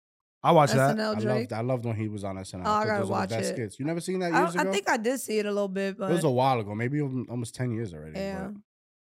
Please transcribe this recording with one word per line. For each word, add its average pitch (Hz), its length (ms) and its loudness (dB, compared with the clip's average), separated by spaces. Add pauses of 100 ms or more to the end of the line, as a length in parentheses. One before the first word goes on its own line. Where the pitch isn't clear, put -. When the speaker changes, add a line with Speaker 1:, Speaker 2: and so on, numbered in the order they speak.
(420)
Speaker 1:
I 147 120 6
watched 147 200 8
that. 135 120 6
Speaker 2:
S 143 60 4
N - 100 0
L - 100 -2
Speaker 3:
I - 80 -2
Speaker 2:
Drake? 123 320 0
Speaker 3:
loved, - 20 -4
I 110 80 -4
loved 123 240 -2
when 113 120 -2
he 110 100 -2
was 104 160 -6
on 95 160 -6
S 92 160 -12
N 92 60 -8
L. 190 60 -4
Speaker 2:
Oh, 208 40 0
I 214 40 2
Speaker 3:
I 214 40 2
thought 214 80 0
Speaker 2:
gotta 208 140 0
Speaker 3:
those 196 80 -2
were 190 60 0
the 196 40 0
Speaker 2:
watch 190 100 -2
Speaker 3:
best 190 220 0
Speaker 2:
it. 185 40 -6
Speaker 3:
skits. 110 240 -6
You 135 60 -4
never 170 140 -2
seen 185 220 -4
that 175 120 0
Speaker 2:
I, 254 80 6
Speaker 3:
years 233 140 0
Speaker 2:
I 294 60 2
Speaker 3:
ago? 294 100 2
Speaker 2:
think 392 180 0
I 285 80 2
did 233 220 0
see 214 180 -2
it 208 80 0
a 208 60 -2
little 202 160 0
bit, 196 300 -4
but 190 120 -4
Speaker 3:
It 165 40 4
was 170 100 2
a 151 60 4
while 127 320 4
ago, 101 120 -6
maybe 127 280 0
al-, 131 280 -4
almost 117 240 -6
ten 127 180 -2
years 107 220 -4
already, 78 240 -12
Speaker 2:
Yeah. 196 300 -6
Speaker 3:
but 208 140 -12 (420)